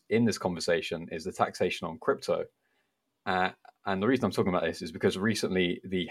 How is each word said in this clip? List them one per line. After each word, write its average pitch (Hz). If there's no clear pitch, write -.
in 117
this 104
conversation 85
is 82
the 92
taxation 101
on 82
crypto. 85
Uh, 92
and 95
the 110
reason 123
I'm 92
talking 98
about 82
this 82
is 82
because 92
recently 92
the 92